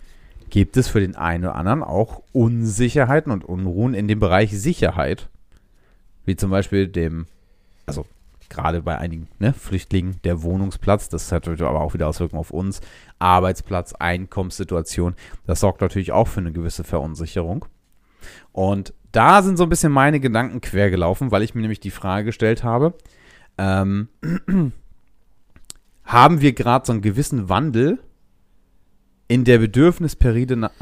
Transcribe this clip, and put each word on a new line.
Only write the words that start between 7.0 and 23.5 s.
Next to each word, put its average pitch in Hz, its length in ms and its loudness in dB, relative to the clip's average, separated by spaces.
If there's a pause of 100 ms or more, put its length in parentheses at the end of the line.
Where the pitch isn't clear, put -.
also - 180 -8 (460)
gerade 80 320 -4
bei 80 160 -4
einigen, 82 300 -10 (100)
ne, 113 160 2
Flüchtlingen, 92 680 -4
der 87 180 -2
Wohnungsplatz, 98 680 -2
das - 240 -8
hat 85 140 -2
natürlich 85 160 -4
aber 76 180 0
auch 76 140 -4
wieder 80 140 -2
Auswirkungen 80 320 -4
auf 85 100 -10
uns, 95 300 -6 (380)
Arbeitsplatz, 92 760 0
Einkommenssituation, 90 1200 -4 (320)
das 90 140 0
sorgt 98 200 2
natürlich 95 320 -2
auch 113 160 2
für - 120 -4
eine 85 120 -6
gewisse 82 320 -6
Verunsicherung. 82 800 -6 (880)
Und 95 400 -2 (200)
da 160 300 6
sind 190 140 0
so 170 80 2
ein 165 60 2
bisschen 165 220 2
meine 139 280 4
Gedanken 120 400 -2
quer 98 300 0
gelaufen, 92 400 0
weil 104 120 0
ich 107 120 -4
mir 113 80 -4
nämlich 107 180 -4
die 98 100 -10
Frage 98 360 -6
gestellt 113 380 0
habe, 127 300 0 (640)